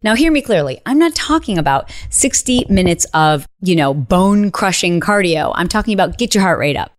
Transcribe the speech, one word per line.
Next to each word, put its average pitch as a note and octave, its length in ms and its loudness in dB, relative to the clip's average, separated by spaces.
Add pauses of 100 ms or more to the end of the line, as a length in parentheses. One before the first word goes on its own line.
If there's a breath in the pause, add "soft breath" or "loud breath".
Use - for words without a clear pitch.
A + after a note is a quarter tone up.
Now, A3 120 2
hear D#4 160 2
me C#4+ 100 2
clearly. D#3 440 -2
I'm C4+ 140 2
not E4 160 2
talking D4 420 -2
about C#3 320 0 (200 loud breath)
sixty - 600 -2
minutes F#3 440 2
of, D#3 340 2 (140)
you F3+ 140 2
know, C#3 180 2
bone-crushing F#3 1040 0
cardio. F3 560 0
I'm E3+ 140 -4
talking G#3+ 240 -2
about F#3 240 0
get A3+ 180 -2
your G3 80 2
heart F3 160 2
rate C#3 160 -2
up. - 240 -6